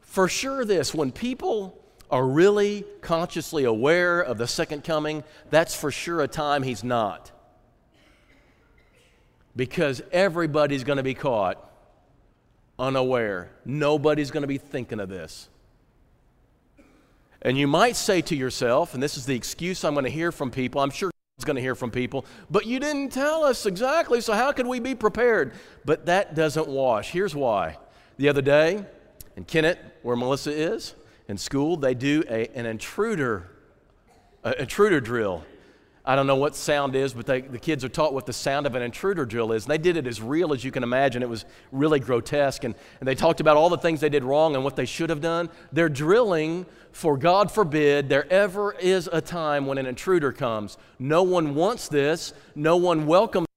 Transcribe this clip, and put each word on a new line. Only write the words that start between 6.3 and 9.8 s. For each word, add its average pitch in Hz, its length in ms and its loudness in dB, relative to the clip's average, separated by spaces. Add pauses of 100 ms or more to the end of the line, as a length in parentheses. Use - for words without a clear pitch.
he's 120 220 -6
not. 113 480 -2 (2250)
Because 131 440 -2 (120)